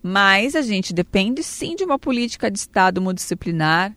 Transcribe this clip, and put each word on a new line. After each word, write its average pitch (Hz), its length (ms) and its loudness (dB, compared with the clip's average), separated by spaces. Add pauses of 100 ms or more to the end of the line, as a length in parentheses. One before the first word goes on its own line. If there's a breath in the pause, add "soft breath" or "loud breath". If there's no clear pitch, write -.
Mas 196 540 4
a 311 80 2
gente 202 300 -2
depende 196 500 0
sim - 320 -8
de 392 80 -4
uma 294 160 0
política 240 500 -2
de 202 100 -6
Estado 185 420 0
multidisciplinar 175 960 -2